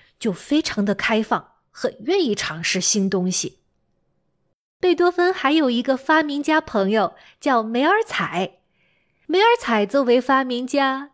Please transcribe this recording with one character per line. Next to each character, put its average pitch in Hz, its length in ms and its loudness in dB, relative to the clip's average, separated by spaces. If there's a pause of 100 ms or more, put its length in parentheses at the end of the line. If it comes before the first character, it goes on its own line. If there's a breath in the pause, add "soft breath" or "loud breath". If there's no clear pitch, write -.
(200 soft breath)
就 214 120 -2
非 294 300 -2
常 202 240 -2
的 208 80 0
开 220 300 0
放， - 300 -4 (180)
很 - 300 -6
愿 349 220 0
意 208 120 0
尝 165 280 -8
试 - 160 -2
新 196 300 0
东 185 220 -2
西。 - 280 -6 (1200)
贝 359 140 2
多 349 160 2
芬 349 240 0
还 277 200 0
有 294 180 2
一 240 100 0
个 262 160 0
发 311 240 2
明 285 220 -4
家 311 180 2
朋 202 300 0
友 208 240 0 (240 soft breath)
叫 240 240 2
梅 233 200 -2
尔 415 220 4
采。 170 540 -4 (640)
梅 349 140 0
尔 427 60 4 (140)
采 214 260 0
作 269 180 0
为 240 160 4
发 262 240 2
明 254 240 -6
家， 269 460 -2